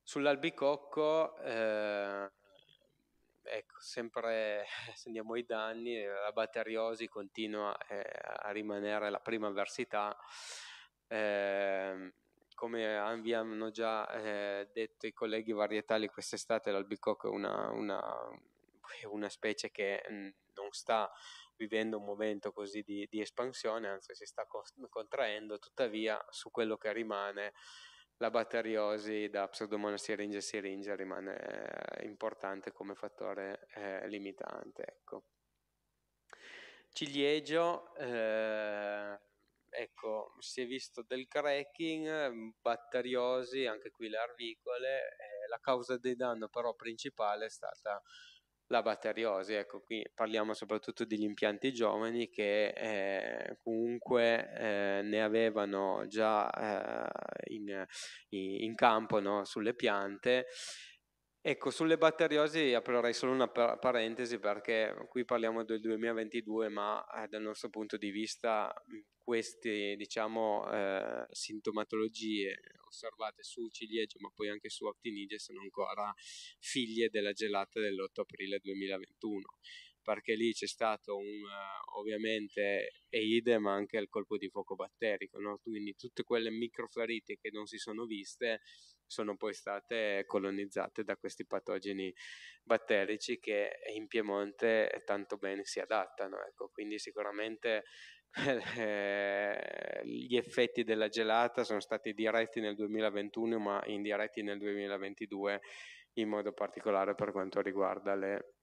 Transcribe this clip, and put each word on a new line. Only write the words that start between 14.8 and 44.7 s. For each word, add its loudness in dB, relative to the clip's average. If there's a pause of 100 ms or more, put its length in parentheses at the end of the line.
i -4
colleghi 0
varietali, 4
quest'estate -2
l'albicocco 0
è 0
una, 0
una, 0 (1000)
è -12
una -4
specie -2
che, 0
mm, -8 (260)
non -8
sta 2 (460)
vivendo 0
un -6
momento -2
così -6
di, -6
di -4
espansione, -2
anzi -10
si -16
sta -6
co-, -8 (260)
contraendo, -2
tuttavia 0
su -12
quello 0
che -2
rimane -4 (640)
la 2
batteriosi 0
da 0
Pseudomonas -2
syringe -2
syringe -4
rimane, -6
eh, -6
importante -4
come -8
fattore, -6
eh, -6
limitante, -6
ecco. -12 (1700)
Ciliegio, 2
eh, 0 (500)
ecco, -4
si -8
è 0
visto -6
del -4
cracking, -2
batteriosi, 0
anche -6
qui -10
le -4
arvicole, -4